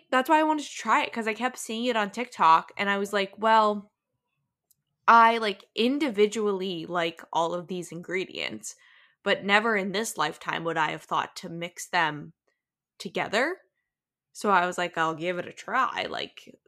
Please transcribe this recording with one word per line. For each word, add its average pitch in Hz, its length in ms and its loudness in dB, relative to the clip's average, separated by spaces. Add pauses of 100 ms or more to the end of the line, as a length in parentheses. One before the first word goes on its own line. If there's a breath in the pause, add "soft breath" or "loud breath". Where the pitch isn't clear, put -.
That's 262 200 2
why 311 100 8
I 311 40 4
wanted 311 220 0
to - 100 -14
try 240 280 0
it, - 100 -6
'cause 220 140 -4
I 220 60 -2
kept 247 240 -4
seeing 226 280 -8
it 247 100 0
on 208 160 0
TikTok, 180 640 2
and 202 120 -2
I 202 80 0
was 202 160 -4
like, 196 240 -2
"Well, 214 540 2 (1160)
I, 233 320 8
like, 208 260 -4 (100)
individually 208 1120 0
like 170 340 -4 (120)
all 165 200 0
of 175 140 -8
these 180 240 -8
ingredients, 170 840 -8 (480 soft breath)
but 202 220 0
never 214 300 4
in 196 160 -2
this 214 260 -4
lifetime 160 480 -4
would 160 120 -2
I 156 140 0
have 160 120 -10
thought - 340 -4
to 180 120 -12
mix 170 400 -10
them 160 440 -2 (680)
together." 240 580 -4 (760)
So - 180 -2
I 180 160 4
was 180 100 -4
like, 175 200 -4
"I'll 165 180 0
give 175 240 -4
it 175 80 -10
a - 60 -14
try. - 560 -4
Like, - 460 -10 (120)